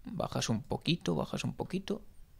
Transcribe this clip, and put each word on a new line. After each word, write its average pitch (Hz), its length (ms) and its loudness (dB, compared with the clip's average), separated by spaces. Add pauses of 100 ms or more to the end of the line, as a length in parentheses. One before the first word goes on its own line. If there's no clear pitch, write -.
Bajas - 440 0
un 113 140 4
poquito, - 520 2
bajas - 280 0
un - 120 0
poquito, - 480 -2 (360)